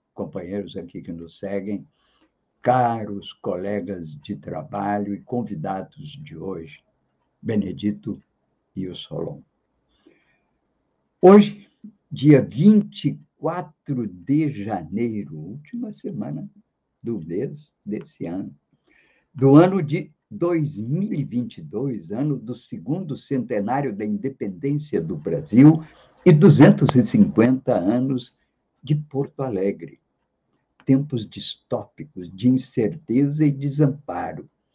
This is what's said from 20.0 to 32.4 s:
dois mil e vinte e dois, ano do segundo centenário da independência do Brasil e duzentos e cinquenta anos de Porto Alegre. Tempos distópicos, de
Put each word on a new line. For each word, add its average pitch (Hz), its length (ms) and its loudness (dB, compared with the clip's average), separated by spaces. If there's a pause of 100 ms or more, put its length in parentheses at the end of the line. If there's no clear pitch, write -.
dois 160 480 -2
mil 160 340 -4
e 151 120 -4
vinte 107 340 -6
e 87 40 -16
dois, 101 500 -8
ano 135 260 -2
do 110 160 -12
segundo 131 640 -8
centenário 120 760 -4
da 101 120 -6
independência 107 960 -4
do 82 160 -6
Brasil 117 680 4 (400)
e 180 80 8
duzentos 147 640 8
e 120 100 4
cinquenta 120 680 4
anos 120 640 -2 (460)
de 147 140 0
Porto 139 460 -6
Alegre. 101 580 -4 (840)
Tempos 135 400 0
distópicos, - 1040 -12
de 95 200 -2